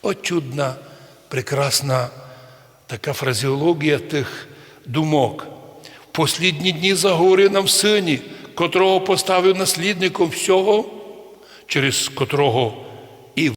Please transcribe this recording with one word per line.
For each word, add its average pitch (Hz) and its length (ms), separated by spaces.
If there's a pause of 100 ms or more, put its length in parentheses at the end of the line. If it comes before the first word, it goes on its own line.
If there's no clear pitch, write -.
О, 202 100
чудна, 139 600 (520)
прекрасна 131 800 (800)
така 123 260
фразеологія 139 880
тих - 480 (380)
думок. 147 640 (360)
В - 280
послідні 170 600
дні 180 240
заговорив 190 560
нам 196 140
в 190 40
Сині, 196 500 (360)
котрого 185 460
поставив 185 560
наслідником 185 720
всього, 196 560 (840)
через - 420
котрого 127 760 (500)
і 147 220